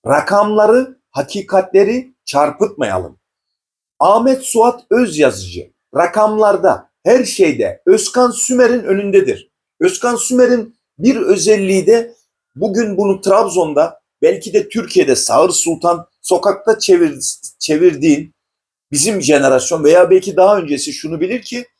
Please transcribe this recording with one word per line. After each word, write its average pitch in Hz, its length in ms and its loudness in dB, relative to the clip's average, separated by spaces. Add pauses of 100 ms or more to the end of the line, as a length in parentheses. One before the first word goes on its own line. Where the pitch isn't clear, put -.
Rakamları, 214 920 0 (100)
hakikatleri 190 1040 -2 (100)
çarpıtmayalım. 139 920 -4 (800)
Ahmet 233 440 2
Suat 233 480 0
Özyazıcı 135 840 -2 (240)
rakamlarda, 202 920 0 (140)
her 240 200 4
şeyde 147 640 -2
Özkan 233 440 2
Sümer'in 247 520 0
önündedir. 190 680 0 (300)
Özkan 247 360 -2
Sümer'in 247 600 0 (220)
bir 214 180 0
özelliği 196 720 0
de 233 280 2 (420)
bugün 202 400 -2
bunu 196 240 0
Trabzon'da, 170 800 -2 (220)
belki 165 300 -2
de 202 160 0
Türkiye'de 175 480 0
Sağır 151 340 0
Sultan 165 580 -4 (140)
sokakta 202 560 -2
çevir-, 170 400 2 (400)
çevirdiğin 151 760 0 (580)
bizim 175 300 -2
jenerasyon 139 640 0
veya 170 260 4
belki 190 260 2
daha 196 220 4
öncesi 147 340 -6
şunu 156 280 -10
bilir 208 220 -6
ki 247 240 -14 (120)